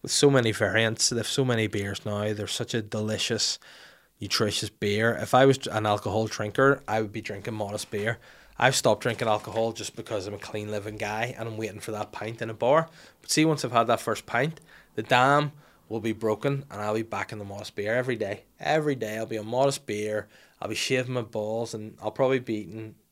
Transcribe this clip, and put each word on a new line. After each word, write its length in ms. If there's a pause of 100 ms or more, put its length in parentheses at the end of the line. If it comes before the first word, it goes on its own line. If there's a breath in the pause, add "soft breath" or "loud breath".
with 120
so 180
many 200
variants. 600
They 80
have 80
so 180
many 220
beers 400
now. 260
They're 140
such 260
a 80
delicious, 800 (600 loud breath)
nutritious 520
beer. 500
If 140
I 100
was 220
an 180
alcohol 420
drinker, 640
I 140
would 100
be 80
drinking 340
Modest 360
beer. 280 (400 loud breath)
I've 180
stopped 260
drinking 260
alcohol 440
just 220
because 320
I'm 80
a 40
clean 320
living 260
guy 420
and 80
I'm 120
waiting 220
for 100
that 220
pint 280
in 80
a 60
bar. 340 (320 loud breath)
But 100
see, 140
once 180
I've 100
had 160
that 120
first 240
pint, 340 (360 loud breath)
the 80
dam 500 (360 soft breath)
will 120
be 120
broken 560
and 120
I'll 140
be 80
back 280
in 80
the 60
Modest 320
beer 180
every 220
day. 260 (160)
Every 380
day 220
I'll 80
be 120
on 80
Modest 400
beer. 400 (340 soft breath)
I'll 80
be 60
shaving 400
my 80
balls 520
and 280
I'll 80
probably 300
be 160
eating 400 (160)